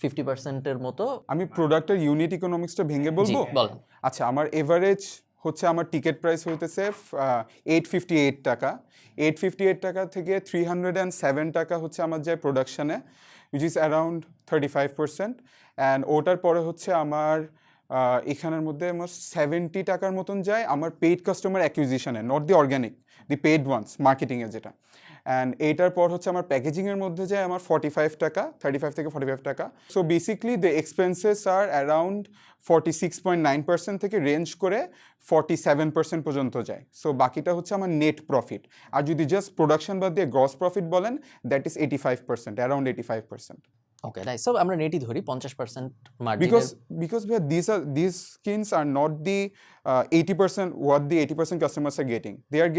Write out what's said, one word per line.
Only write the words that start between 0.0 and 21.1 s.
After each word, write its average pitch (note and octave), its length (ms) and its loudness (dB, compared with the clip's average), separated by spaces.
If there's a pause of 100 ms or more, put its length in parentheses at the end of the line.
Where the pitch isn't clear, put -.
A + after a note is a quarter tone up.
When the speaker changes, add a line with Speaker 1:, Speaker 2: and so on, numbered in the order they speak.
Speaker 1:
ফিফটি C#3 260 -4
পার্সেন্টের C3+ 580 -4
মতো। G#3 380 -4 (100)
Speaker 2:
আমি E3+ 100 0 (140)
প্রোডাক্টের D#3+ 480 4
ইউনিট D#3 340 2
ইকোনমিক্সটা F3 520 -2
ভেঙে D3 180 0
Speaker 1:
জি, D#3+ 100 0
Speaker 2:
বলবো? B3 260 2 (140)
Speaker 1:
বলেন। A2+ 180 2 (300)
Speaker 2:
আচ্ছা, - 140 -4 (100)
আমার D3 140 0 (160)
এভারেজ F3+ 400 4 (420)
হচ্ছে D#3 240 -4
আমার E3+ 260 2
টিকিট D3+ 300 0
প্রাইস E3 240 2
হইতেছে, E3 400 -4
আহ, C3+ 560 -2 (300)
এইট E3 180 4
ফিফটি F3 240 0 (100)
এইট C#3 120 2 (120)
টাকা। B2+ 200 0 (480)
এইট D3+ 260 2
ফিফটি F#3+ 260 -2
এইট F#3 180 2
টাকা F#3 140 -4 (140)
থেকে F3+ 180 -2 (140)
থ্রি F3 120 -2 (100)
হান্ড্রেড F3+ 300 -2
অ্যান্ড F#3 140 -2 (100)
সেভেন D3 240 0 (100)
টাকা E3 260 -2
হচ্ছে D#3+ 240 -10
আমার D#3+ 200 -4
যায় E3 180 -2
প্রোডাকশনে, C#3+ 520 -2 (540)
which D3 180 -2
is D#3 60 -6 (120)
around D#3+ 300 0 (320)
thirty-five C#3+ 500 0
percent। F#3+ 360 -4 (540)
And C3+ 120 2 (140)
ওটার F3 300 2
পরে E3+ 220 4
হচ্ছে E3+ 220 -8 (140)
আমার, D3+ 400 0
আহ, B2+ 760 -2 (120)
এখানের D#3+ 360 -4
মধ্যে D#3 180 -6 (100)
আমার F3 120 -6 (260)
সেভেন্টি E3+ 480 0 (100)
টাকার F#3+ 280 -2
মতন G3 180 -6 (120)
যায় A3 140 0 (120)
আমার D#3+ 160 -2 (100)
পেইড E3+ 260 4